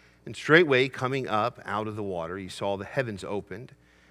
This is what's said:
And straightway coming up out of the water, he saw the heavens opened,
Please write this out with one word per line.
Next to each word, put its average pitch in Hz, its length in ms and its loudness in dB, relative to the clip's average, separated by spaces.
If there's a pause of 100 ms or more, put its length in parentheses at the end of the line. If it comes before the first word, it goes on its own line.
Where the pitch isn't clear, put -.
(260)
And 117 100 -10
straightway 143 540 6
coming 127 400 -2
up 107 360 0
out 107 220 -2
of 107 80 -8
the 107 80 -6
water, 90 340 -6
he 92 120 -10
saw 101 260 -2
the 95 80 -8
heavens 110 400 -4
opened, 92 480 -8 (400)